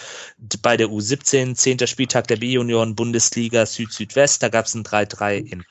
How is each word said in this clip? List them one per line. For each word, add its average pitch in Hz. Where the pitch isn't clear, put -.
D-, 113
bei 120
der 110
U 107
siebzehn, 127
zehnter 127
Spieltag 120
der 117
B-Junioren-Bundesliga 117
Süd-Südwest, 117
da 120
gab's 110
ein 113
drei 104
drei 101
in 90